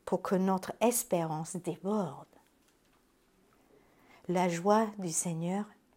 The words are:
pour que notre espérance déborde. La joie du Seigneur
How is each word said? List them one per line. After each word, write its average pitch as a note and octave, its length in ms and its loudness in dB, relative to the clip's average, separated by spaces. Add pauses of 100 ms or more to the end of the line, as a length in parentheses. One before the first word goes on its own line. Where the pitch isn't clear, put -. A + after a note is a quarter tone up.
pour F#3 160 0
que - 140 0
notre F#3 360 2 (100)
espérance E3 760 0
déborde. E3+ 680 -4 (2000)
La F3+ 180 2
joie G3+ 400 4 (100)
du F3+ 140 -4
Seigneur F3 540 -2 (320)